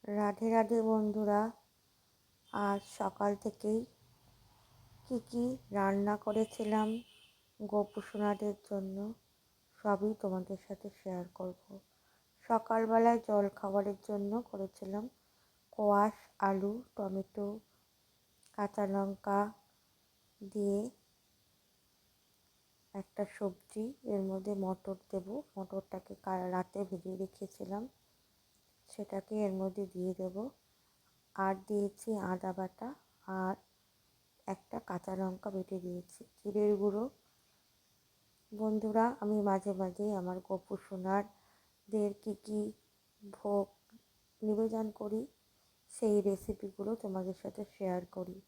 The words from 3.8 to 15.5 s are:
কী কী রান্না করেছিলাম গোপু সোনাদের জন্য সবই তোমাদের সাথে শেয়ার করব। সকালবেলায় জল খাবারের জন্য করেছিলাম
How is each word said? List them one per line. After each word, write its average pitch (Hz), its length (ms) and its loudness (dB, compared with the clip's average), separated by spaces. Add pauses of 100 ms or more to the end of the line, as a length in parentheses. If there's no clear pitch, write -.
কী 247 100 -2 (120)
কী 240 160 0 (260)
রান্না 202 460 2
করেছিলাম 214 720 2 (720)
গোপু 104 420 0
সোনাদের 208 540 0 (140)
জন্য 190 280 -4 (840)
সবই 208 340 2
তোমাদের 185 540 -4
সাথে 202 220 -12
শেয়ার 180 440 -8
করব। 185 300 -8 (840)
সকালবেলায় 226 800 6
জল 208 220 6
খাবারের 196 580 0
জন্য 202 240 -2 (100)
করেছিলাম 196 640 -6 (680)